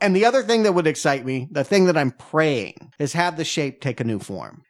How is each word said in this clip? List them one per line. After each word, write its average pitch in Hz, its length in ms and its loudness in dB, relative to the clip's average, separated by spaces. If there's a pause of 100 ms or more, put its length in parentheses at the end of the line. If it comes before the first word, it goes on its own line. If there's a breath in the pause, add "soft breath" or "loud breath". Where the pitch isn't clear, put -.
And 196 120 2
the 202 120 4
other 254 160 2
thing 220 220 2
that 196 100 2
would 170 140 2
excite 139 360 0
me, 131 260 -6
the 143 140 -4
thing 190 220 4
that 170 100 2
I'm 139 140 2
praying, 147 880 -4
is 143 160 -4
have 170 240 0
the 160 60 -4
Shape 143 360 -4
take 127 200 -6
a 120 40 -2
new 113 140 -2
form. 80 520 -14